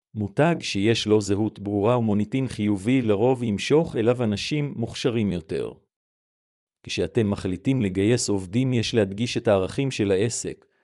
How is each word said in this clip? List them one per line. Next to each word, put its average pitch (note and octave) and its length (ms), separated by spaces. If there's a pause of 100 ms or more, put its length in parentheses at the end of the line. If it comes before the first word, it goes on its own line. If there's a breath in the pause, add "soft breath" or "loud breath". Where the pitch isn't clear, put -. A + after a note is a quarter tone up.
(180)
מותג C#3 420
שיש G#2+ 480
לו G#2+ 140
זהות G2+ 380
ברורה G#2 380
ומוניטין A2 500
חיובי G#2 540
לרוב A#2 420
ימשוך C3 520
אליו A#2+ 280
אנשים C#3 540
מוכשרים A2+ 540
יותר. D2+ 400 (1120)
כשאתם G2+ 460
מחליטים G2+ 520
לגייס G2+ 480
עובדים G2+ 440
יש A2+ 200
להדגיש G#2+ 440
את A2+ 100
הערכים G#2 440
של G2+ 200
העסק, - 540 (180)